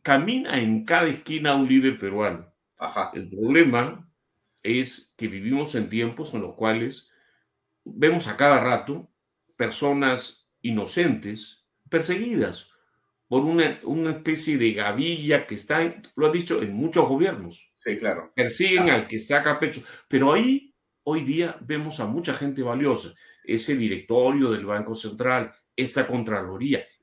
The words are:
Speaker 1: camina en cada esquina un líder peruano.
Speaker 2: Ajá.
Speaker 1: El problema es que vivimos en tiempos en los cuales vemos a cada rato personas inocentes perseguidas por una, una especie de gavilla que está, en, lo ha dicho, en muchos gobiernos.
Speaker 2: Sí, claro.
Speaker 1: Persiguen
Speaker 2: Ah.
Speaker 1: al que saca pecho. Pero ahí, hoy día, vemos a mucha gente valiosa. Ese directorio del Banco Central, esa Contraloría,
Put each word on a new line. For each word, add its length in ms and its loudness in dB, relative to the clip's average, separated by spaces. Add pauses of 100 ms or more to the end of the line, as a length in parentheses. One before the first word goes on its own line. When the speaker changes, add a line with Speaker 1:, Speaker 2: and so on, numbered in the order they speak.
Speaker 1:
camina 580 2
en 240 2
cada 240 4
esquina 480 0
un 120 2
líder 300 4
peruano. 540 -4 (260)
Speaker 2:
Ajá. 360 -4
Speaker 1:
El 140 -10
problema 800 2 (540)
es 540 -4
que 120 -6
vivimos 460 -4
en 140 -2
tiempos 460 -4
en 80 -6
los 120 -10
cuales 560 -4 (760)
vemos 440 0
a 80 -8
cada 240 6
rato 480 -2 (480)
personas 920 -2 (140)
inocentes 1000 -2 (240)
perseguidas 840 -2 (560)
por 160 2
una, 400 2
una 280 -2
especie 460 -2
de 140 4
gavilla 760 0
que 100 -10
está, 260 -2
en, 200 -4 (140)
lo 100 2
ha 60 4
dicho, 300 0
en 100 -4
muchos 360 2
gobiernos. 680 -2
Speaker 2:
Sí, 240 -6
claro. 360 -4
Speaker 1:
Persiguen 560 2
Speaker 2:
Ah. 60 6
Speaker 1:
al 120 0
que 100 -6
saca 400 0
pecho. 240 -2 (260)
Pero 240 4
ahí, 420 2 (300)
hoy 200 -2
día, 360 -2
vemos 400 -6
a 60 -2
mucha 280 -4
gente 280 -4
valiosa. 500 -2 (320)
Ese 320 -2
directorio 720 2
del 160 -2
Banco 280 -4
Central, 580 -2 (240)
esa 300 0
Contraloría, 800 -2 (180)